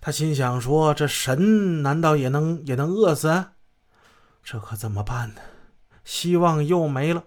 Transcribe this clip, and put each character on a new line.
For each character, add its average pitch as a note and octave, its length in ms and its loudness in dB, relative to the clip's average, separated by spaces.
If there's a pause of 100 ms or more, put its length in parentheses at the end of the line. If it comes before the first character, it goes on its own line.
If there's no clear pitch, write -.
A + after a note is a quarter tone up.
他 - 100 -8
心 D3+ 240 -2
想 B2+ 240 -2
说 D3 380 2
：“这 D3+ 100 0
神 F3 760 2
难 C#3+ 180 0
道 D#3 160 2
也 C3 140 0
能， D3+ 340 0
也 C#3 100 -4
能 C#3+ 140 -2
饿 F#3+ 260 4
死 D#3 140 -2
啊？ F3+ 240 0 (920)
这 - 160 -12
可 G#2+ 160 -10
怎 G#2+ 160 -8
么 G#2 140 -4
办 A#2+ 300 -6
呢？ - 80 -20 (600)
希 F3 360 -2
望 D#3+ 260 2
又 E3 240 2
没 C#3 240 0
了。” E3+ 140 -4